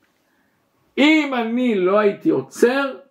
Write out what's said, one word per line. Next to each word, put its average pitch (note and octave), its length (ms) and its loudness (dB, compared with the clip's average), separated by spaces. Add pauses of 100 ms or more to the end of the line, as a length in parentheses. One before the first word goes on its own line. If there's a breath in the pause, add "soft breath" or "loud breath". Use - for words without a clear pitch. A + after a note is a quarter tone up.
(1000)
אם D4 360 2
אני A#3+ 400 -2
לא F#3+ 240 0
הייתי G3+ 320 0
עוצר, B3 640 -2 (160)